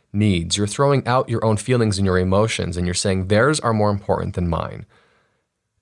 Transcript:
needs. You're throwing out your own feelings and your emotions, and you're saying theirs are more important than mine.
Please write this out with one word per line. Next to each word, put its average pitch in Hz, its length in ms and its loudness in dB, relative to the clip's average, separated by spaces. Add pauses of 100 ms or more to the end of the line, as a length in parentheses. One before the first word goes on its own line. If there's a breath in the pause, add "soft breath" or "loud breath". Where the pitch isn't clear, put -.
(120)
needs. 95 460 0
You're 104 100 0
throwing 139 400 0
out 127 220 0
your 113 160 -2
own 110 140 2
feelings 113 400 0
and 98 80 0
your 92 120 2
emotions, 92 600 0
and 87 80 -2
you're 87 80 -4
saying 95 340 -2
theirs 123 320 2
are 113 140 0
more 104 160 2
important 92 460 -2
than 87 120 0
mine. - 380 -4 (960 soft breath)